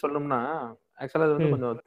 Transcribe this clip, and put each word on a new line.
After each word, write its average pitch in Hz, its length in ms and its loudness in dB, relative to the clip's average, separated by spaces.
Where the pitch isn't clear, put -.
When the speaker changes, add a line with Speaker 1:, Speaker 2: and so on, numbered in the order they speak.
Speaker 1:
சொல்லணும்னா, 143 320 0
ஆக்சுவலா 156 240 0
அது 151 120 4
வந்து 156 100 2
Speaker 2:
ம். 147 40 4
Speaker 1:
கொஞ்சம் 123 380 0